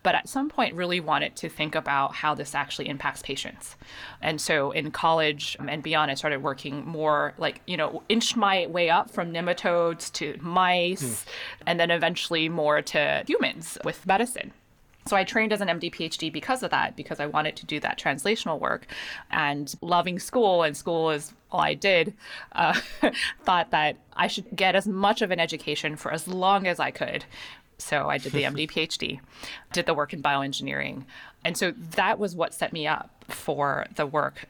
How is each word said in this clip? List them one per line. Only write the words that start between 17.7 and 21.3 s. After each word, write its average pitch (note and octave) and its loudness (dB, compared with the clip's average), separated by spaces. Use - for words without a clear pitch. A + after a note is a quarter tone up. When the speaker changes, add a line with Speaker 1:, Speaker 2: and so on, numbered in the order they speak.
Speaker 1:
that - -2
translational E3+ 0
work. - -2
And C#3+ 0
loving F3 2
school, F#3+ 4
and D3+ 2
school D#3+ 2
is D3+ -2